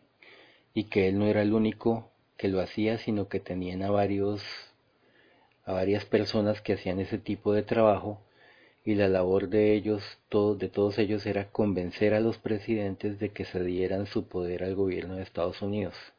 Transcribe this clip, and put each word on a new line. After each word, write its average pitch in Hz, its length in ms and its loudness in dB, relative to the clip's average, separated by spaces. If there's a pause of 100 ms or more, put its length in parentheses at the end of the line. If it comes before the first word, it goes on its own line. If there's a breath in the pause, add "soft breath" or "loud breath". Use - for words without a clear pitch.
(760 loud breath)
y 107 80 0
que 98 240 2
él 98 100 2
no 104 80 2
era 104 160 2
el 104 120 2
único 113 580 0 (260)
que 104 100 -4
lo 95 140 0
hacía, 110 380 -2
sino 104 280 -2
que 95 120 -4
tenían 92 420 -6
a 98 80 -2
varios, 101 540 0 (1200 soft breath)
a 95 80 -6
varias 98 320 0
personas 107 560 0
que 107 120 0
hacían 92 260 -2
ese 95 180 -4
tipo 104 360 -2
de 104 100 2
trabajo, 107 580 2 (640 soft breath)
y 110 80 0
la 101 140 4
labor 95 420 2
de 107 240 4
ellos, 104 300 0 (260)
to-, 104 240 4
de 95 160 -4
todos 101 300 2
ellos, 104 260 0
era 98 240 -2
convencer 101 640 0
a 107 60 4
los 113 180 0
presidentes 104 800 -4
de 101 120 -4
que - 160 -8
cedieran 92 600 -2
su 101 220 -4
poder 90 360 -4
al 95 120 -2
gobierno 92 400 -2
de 95 80 -6
Estados 87 400 -4
Unidos, 101 320 -4 (240)